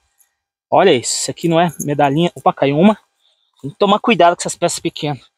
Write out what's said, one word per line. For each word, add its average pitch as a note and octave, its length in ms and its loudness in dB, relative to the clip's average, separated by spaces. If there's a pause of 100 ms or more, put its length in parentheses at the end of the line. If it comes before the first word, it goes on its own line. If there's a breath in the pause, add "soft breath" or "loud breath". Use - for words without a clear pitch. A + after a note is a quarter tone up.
(720)
Olha E3+ 220 4
isso, A#2+ 220 -2
isso - 160 -6
aqui - 180 -6
não E3 100 2
é E3+ 220 2
medalhinha. D3 540 0
Opa, - 180 -2
caiu C#3+ 260 -2
uma. G#3 200 4 (640)
Tem C#3 80 -10
que - 80 -14
tomar G3+ 200 2
cuidado F3 380 2
com - 60 -8
essas F3 120 -8
peças - 240 -4
pequenas. D3 460 -8 (140)